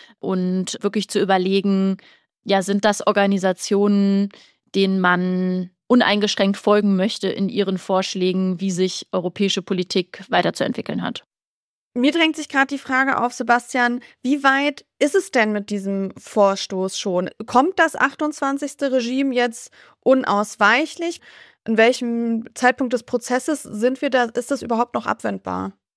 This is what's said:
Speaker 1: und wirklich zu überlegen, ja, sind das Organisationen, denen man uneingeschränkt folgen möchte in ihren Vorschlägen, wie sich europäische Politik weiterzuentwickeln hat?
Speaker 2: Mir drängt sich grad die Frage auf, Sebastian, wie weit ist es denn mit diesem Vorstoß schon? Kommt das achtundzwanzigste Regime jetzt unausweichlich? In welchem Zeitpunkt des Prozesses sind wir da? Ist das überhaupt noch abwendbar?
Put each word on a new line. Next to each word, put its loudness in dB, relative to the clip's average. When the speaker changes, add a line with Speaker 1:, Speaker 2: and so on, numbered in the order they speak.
Speaker 1:
und -2
wirklich -2
zu -2
überlegen, 2
ja, 2
sind 0
das 2
Organisationen, 2
denen 2
man 0
uneingeschränkt 2
folgen 4
möchte -2
in -2
ihren -2
Vorschlägen, -2
wie -2
sich -2
europäische -2
Politik -4
weiterzuentwickeln -2
hat? -8
Speaker 2:
Mir 2
drängt 0
sich -10
grad 0
die -6
Frage 0
auf, -2
Sebastian, 0
wie 0
weit 2
ist 2
es 0
denn 2
mit -4
diesem -4
Vorstoß 0
schon? -2
Kommt 2
das 2
achtundzwanzigste -2
Regime 0
jetzt -2
unausweichlich? 0
In 0
welchem 2
Zeitpunkt 0
des -2
Prozesses -4
sind -4
wir 0
da? 2
Ist -6
das -4
überhaupt -2
noch -8
abwendbar? -6